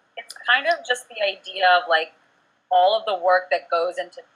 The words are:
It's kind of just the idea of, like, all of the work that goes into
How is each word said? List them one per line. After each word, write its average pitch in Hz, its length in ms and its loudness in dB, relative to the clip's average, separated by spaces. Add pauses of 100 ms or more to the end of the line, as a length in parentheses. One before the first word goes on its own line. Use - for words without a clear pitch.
(180)
It's - 160 -16 (120)
kind 269 220 0
of 330 200 -2
just 247 200 -6
the 226 160 -10
idea 190 460 -4
of, 175 180 4
like, 160 240 0 (600)
all 185 280 4
of 220 60 -12
the 208 100 -2
work 180 360 2
that 170 180 -2
goes 170 280 -2
into 175 240 -10 (140)